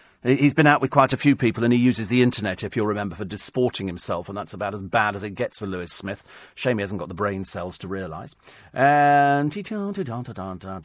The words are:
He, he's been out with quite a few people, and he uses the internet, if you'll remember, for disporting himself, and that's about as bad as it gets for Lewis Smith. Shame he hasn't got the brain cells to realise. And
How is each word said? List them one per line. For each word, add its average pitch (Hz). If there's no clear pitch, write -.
He, 127
he's 139
been 156
out 147
with 131
quite 135
a 131
few 139
people, 113
and 120
he 123
uses 117
the 123
internet, 107
if 101
you'll 107
remember, 104
for 107
disporting 104
himself, 87
and 98
that's 101
about 101
as 101
bad 104
as 95
it 107
gets 110
for 104
Lewis 90
Smith. 101
Shame 123
he 101
hasn't 101
got 78
the 87
brain 98
cells 90
to -
realise. 92
And 143